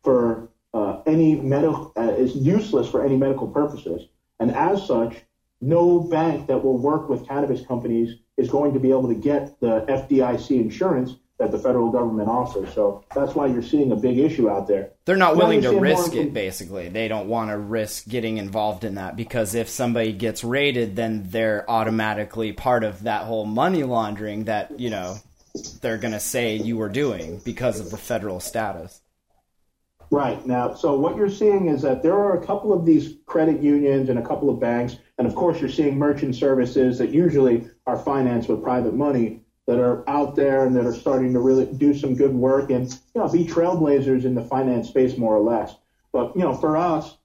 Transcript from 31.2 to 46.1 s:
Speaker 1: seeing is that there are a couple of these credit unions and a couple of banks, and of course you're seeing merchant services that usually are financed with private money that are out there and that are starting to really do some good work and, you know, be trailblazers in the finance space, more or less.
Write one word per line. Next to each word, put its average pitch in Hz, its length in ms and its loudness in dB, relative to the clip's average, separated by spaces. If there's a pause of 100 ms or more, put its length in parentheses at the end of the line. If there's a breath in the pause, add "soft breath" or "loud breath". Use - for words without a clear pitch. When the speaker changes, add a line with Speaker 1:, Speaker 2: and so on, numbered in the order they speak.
Speaker 1:
seeing 196 380 2
is 143 160 0
that 127 180 0
there 175 140 2
are 202 260 2
a - 40 -12
couple 202 280 0
of 170 120 0
these 151 300 4 (120)
credit 156 340 2
unions 139 480 4
and 120 80 0
a 117 80 -4
couple 143 240 0
of 120 100 -2
banks, 120 380 -2 (200 soft breath)
and 120 100 0
of 104 80 -2
course 170 240 0
you're 151 100 -2
seeing 139 300 0
merchant 143 360 0
services 127 600 2
that - 140 0
usually 139 580 4 (160)
are 117 120 -2
financed 127 520 0
with - 140 -2
private 120 320 0
money 127 460 0 (260)
that 123 100 2
are 123 320 2
out 143 260 0
there 135 300 4
and 127 100 2
that 120 120 2
are 117 80 -2
starting 127 380 0
to 123 60 4
really 131 260 4
do 143 280 2
some 135 220 0
good 131 180 4
work 131 380 2
and, 127 200 0 (220)
you 226 80 -2
know, 160 80 0
be 170 160 4
trailblazers 143 800 2
in 127 80 0
the 120 80 -2
finance 127 480 -2
space, 127 260 2
more 110 200 2
or 104 80 4
less. 110 320 -2 (360)